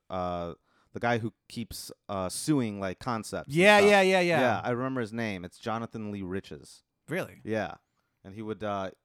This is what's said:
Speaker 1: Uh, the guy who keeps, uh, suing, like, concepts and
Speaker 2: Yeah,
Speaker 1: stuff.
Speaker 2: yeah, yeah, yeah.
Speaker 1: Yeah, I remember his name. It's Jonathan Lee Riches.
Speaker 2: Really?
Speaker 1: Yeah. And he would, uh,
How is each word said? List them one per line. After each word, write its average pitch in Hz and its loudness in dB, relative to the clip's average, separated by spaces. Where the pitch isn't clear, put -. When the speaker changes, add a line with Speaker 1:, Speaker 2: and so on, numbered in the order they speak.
Speaker 1:
Uh, 87 -4
the 107 -10
guy 117 2
who 110 -4
keeps, - -10
uh, 95 -2
suing, 117 0
like, 95 -4
concepts 104 -6
and 135 -4
Speaker 2:
Yeah, 202 8
Speaker 1:
stuff. 202 8
Speaker 2:
yeah, 202 8
yeah, 190 4
yeah. 170 4
Speaker 1:
Yeah, 113 2
I 110 0
remember 127 -2
his 104 -6
name. 104 -4
It's - -12
Jonathan 113 -6
Lee 101 -6
Riches. 90 -10
Speaker 2:
Really? 117 -8
Speaker 1:
Yeah. 104 -4
And 95 -16
he 110 -10
would, 107 -8
uh, 98 -4